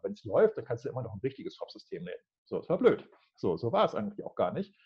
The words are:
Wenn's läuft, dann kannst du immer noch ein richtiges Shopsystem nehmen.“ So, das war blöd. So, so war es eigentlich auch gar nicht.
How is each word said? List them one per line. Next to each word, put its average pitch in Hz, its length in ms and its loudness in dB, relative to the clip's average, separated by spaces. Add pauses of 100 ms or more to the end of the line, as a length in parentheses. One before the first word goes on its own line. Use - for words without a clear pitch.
Wenn's - 220 -6
läuft, 170 340 4
dann 117 80 -8
kannst 120 180 -4
du 123 60 -6
immer 123 120 -4
noch 101 120 -10
ein 95 80 -10
richtiges - 340 -6
Shopsystem - 460 -12
nehmen.“ 90 180 -10 (240)
So, - 140 -4
das - 100 -6
war 185 100 2
blöd. 233 300 4 (280)
So, - 200 2
so 117 160 -2
war 196 140 4
es - 80 -2
eigentlich 104 300 -4
auch - 100 -12
gar 90 180 0
nicht. - 340 -6